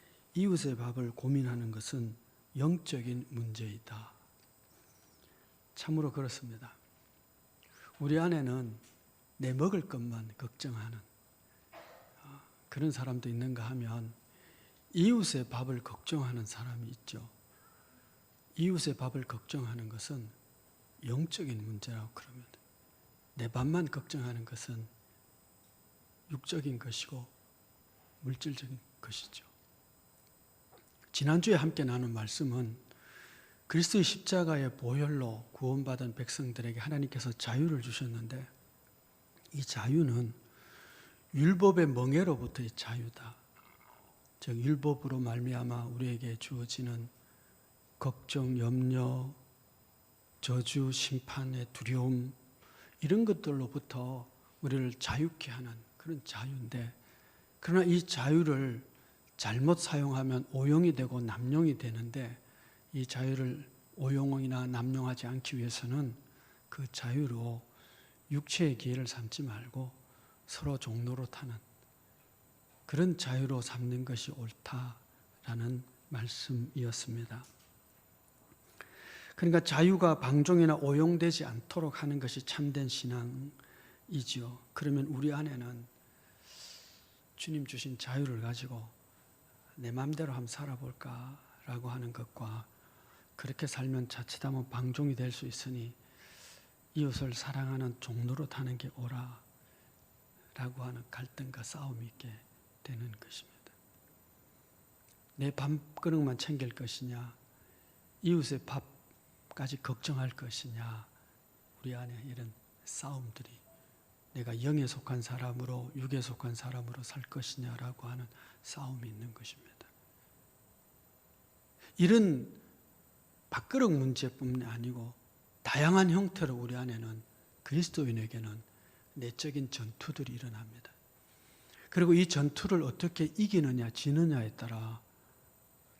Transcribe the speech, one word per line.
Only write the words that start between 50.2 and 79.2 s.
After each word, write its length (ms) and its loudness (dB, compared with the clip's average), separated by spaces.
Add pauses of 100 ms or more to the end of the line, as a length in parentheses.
저주, 500 2
심판의 840 -2
두려움 600 2 (680)
이런 240 6
것들로부터 1040 -2 (320)
우리를 320 0
자유케 580 -2
하는 220 -8 (240)
그런 260 -8
자유인데 680 -6 (680)
그러나 260 6
이 200 6
자유를 800 4 (520)
잘못 440 4
사용하면 720 0
오용이 440 6
되고 240 -2
남용이 580 2
되는데 600 -6 (560)
이 120 -2
자유를 640 -2 (260)
오용이나 720 2
남용하지 600 -2
않기 300 -4
위해서는 580 -2 (540)
그 220 -8
자유로 720 -2 (720)
육체의 460 2
기회를 300 -2
삼지 360 -6
말고 480 -8 (540)
서로 320 -2
종로로 500 -4
타는 280 -10 (1300)
그런 320 4
자유로 440 0
삼는 440 -4
것이 260 -6
옳다라는 1500 -8 (260)
말씀이었습니다. 1400 -4 (1900)